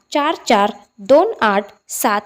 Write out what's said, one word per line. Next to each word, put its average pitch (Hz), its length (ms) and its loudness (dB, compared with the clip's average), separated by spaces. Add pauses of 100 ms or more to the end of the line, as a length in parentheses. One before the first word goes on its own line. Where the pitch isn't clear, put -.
(120)
चार 302 220 -2 (140)
चार 208 240 2 (260)
दोन 294 420 4
आठ 208 240 0 (240)
सात 214 380 -2